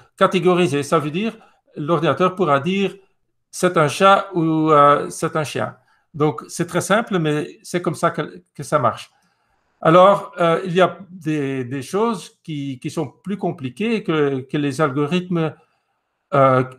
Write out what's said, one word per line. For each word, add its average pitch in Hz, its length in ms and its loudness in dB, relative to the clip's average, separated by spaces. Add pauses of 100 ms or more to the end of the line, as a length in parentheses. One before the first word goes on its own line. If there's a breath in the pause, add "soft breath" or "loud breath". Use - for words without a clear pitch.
(160 loud breath)
catégoriser. 175 680 2
Ça 165 160 0
veut 147 100 -4
dire, 202 260 -6 (380 soft breath)
l'ordinateur 165 600 0
pourra 147 240 2
dire, « 185 340 -2 (560)
C'est 180 260 -2
un 151 120 4
chat » 190 460 4
ou, 160 360 0
euh, « 147 400 6
C'est - 240 -6
un 156 80 -2
chien ». - 340 -6 (380)
Donc, 151 320 -2
c'est 170 200 -6
très 175 140 -4
simple, 208 380 0
mais 151 460 -4
c'est 175 180 -6
comme 170 140 -4
ça 170 160 -2
que, - 320 -10 (100)
que 151 80 -12
ça 151 160 -2
marche. 117 320 -2 (680)
Alors, 180 600 6
euh, 165 240 2
il 180 80 -6
y 180 80 2
a 180 180 2 (120)
des, 147 540 -4
des 131 180 -8
choses 214 600 -4
qui, 139 340 -8
qui 156 120 -10
sont 151 180 -6
plus - 280 -10
compliquées 185 680 -6
que, 143 360 0
que 131 160 -6
les 143 240 -2
algorithmes, 160 720 -2 (800 soft breath)
euh, 135 300 4 (160)